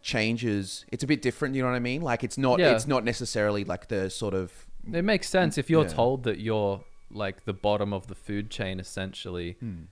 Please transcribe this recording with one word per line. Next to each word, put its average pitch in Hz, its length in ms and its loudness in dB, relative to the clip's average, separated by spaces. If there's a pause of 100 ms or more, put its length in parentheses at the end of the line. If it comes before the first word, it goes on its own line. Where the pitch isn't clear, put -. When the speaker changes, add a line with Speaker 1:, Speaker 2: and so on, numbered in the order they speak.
Speaker 1:
changes. 110 920 0
It's - 100 -4
a 135 40 -4
bit 147 140 2
different, 131 340 -2
you 135 60 0
know 127 60 2
what 123 80 0
I 123 40 0
mean? 123 220 -2
Like, 127 220 0
it's - 140 -4
not, 131 220 4
Speaker 2:
Yeah. 151 140 8
Speaker 1:
it's 113 140 0
not 131 160 2
necessarily, 107 640 0
like, - 240 -6
the 95 200 0
sort 101 240 -4
of 95 320 -4 (280)
Speaker 2:
It 170 100 0
makes 208 240 2
sense 180 300 4
if 139 120 -2
you're 160 140 8
Speaker 1:
Yeah. - 60 0
Speaker 2:
told 123 340 2
that 110 160 0
you're, 104 460 0 (260)
like, 101 320 -6
the 110 80 -4
bottom 104 400 2
of 95 160 -4
the 98 80 -12
food 104 340 -6
chain, 92 300 -6
essentially. 92 800 -8
Speaker 1:
Hmm. 107 160 -8 (160)